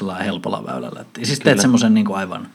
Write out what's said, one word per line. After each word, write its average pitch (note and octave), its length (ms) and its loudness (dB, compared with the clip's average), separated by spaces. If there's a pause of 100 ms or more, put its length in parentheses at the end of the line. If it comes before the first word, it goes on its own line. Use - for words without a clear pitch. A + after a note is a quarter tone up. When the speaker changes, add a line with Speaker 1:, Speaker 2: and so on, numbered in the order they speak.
Speaker 1:
jollain F#2+ 240 -6
helpolla G2+ 420 -6
väylällä. - 340 -8
Et - 60 -16 (100)
siis A#2+ 220 -2
Speaker 2:
Kyllä. - 60 -6
Speaker 1:
teet C#3 160 4
semmoisen A#2 340 6
niinku G#2 200 2
aivan F#2+ 400 -6